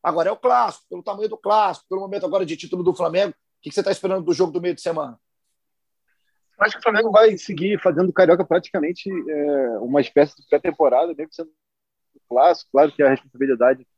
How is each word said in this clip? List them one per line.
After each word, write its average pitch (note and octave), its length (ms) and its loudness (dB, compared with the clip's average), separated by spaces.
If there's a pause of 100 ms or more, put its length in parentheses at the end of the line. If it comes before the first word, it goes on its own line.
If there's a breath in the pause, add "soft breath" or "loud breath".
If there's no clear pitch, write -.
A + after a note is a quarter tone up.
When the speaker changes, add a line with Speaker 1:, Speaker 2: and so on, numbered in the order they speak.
Speaker 1:
Agora E3 280 0
é - 20 -2
o A3 60 -8
clássico, B3 520 0
pelo F3+ 140 -14
tamanho G#3 260 -6
do A3 80 -10
clássico, G#3 500 -2
pelo F#3+ 140 -8
momento G3 240 -8
agora F#3 200 -2
de D#3 120 -8
título F3+ 260 -8
do F3 100 2
Flamengo. F3+ 380 -2
O - 40 -20 (260)
que D3+ 80 -14
que - 60 -12
você G3+ 80 0
tá G3 80 -2
esperando F#3+ 340 -4
do E3+ 80 0
jogo D#3+ 180 0
do F3 80 -6
meio F3 140 -4
de - 80 -12
semana? D#3 380 -8 (1400)
Speaker 2:
Eu G#3 80 0
acho G#3+ 80 -4
que - 60 -14
o - 40 -20
Flamengo A3 280 0
vai G#3+ 260 6
seguir F#3 420 -4
fazendo F3 300 0
o D#3 40 -6
Carioca F3 300 4
praticamente, F3 680 -4
é, D3 680 -4
uma C3 220 0
espécie D3 340 2
de - 120 -20
pré-temporada, D3 680 0
mesmo D3+ 180 -12
sendo E3 200 -14 (760)
clássico. C#3+ 440 2
Claro C#3+ 200 4
que D3 120 0
a C3+ 60 6
responsabilidade C3 760 0 (100)